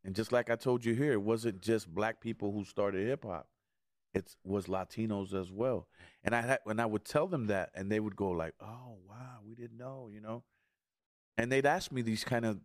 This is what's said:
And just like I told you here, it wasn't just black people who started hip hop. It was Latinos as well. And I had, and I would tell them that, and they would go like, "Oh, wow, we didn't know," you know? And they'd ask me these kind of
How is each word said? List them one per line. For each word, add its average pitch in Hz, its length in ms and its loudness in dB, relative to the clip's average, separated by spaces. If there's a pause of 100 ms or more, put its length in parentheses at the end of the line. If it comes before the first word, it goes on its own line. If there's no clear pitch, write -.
And 95 100 -6
just 113 180 0
like 120 160 4
I 117 80 4
told 123 280 2
you 113 100 4
here, 143 180 2
it 101 100 4
wasn't 110 380 0
just 107 320 2
black 107 280 0
people 104 320 -2
who 104 120 -2
started 101 420 0
hip 139 180 -2
hop. 87 260 -8 (640)
It - 280 -2
was 95 240 -2
Latinos 98 680 -4
as 92 180 -4
well. 110 340 0 (380)
And 117 100 2
I 117 60 4
had, 123 240 2
and 110 160 0
I 117 60 2
would 107 180 0
tell 151 220 2
them 147 220 0
that, 95 260 2
and 98 180 -2
they 107 80 4
would 104 160 -2
go 98 140 0
like, 82 280 -2
"Oh, 117 480 -14
wow, 120 380 -16
we 110 100 -16
didn't 117 220 -14
know," 127 320 -12
you 104 140 -16
know? 113 220 -8 (920)
And 120 160 2
they'd 135 140 6
ask 165 260 2
me 127 100 0
these 113 220 0
kind 117 200 2
of 107 200 0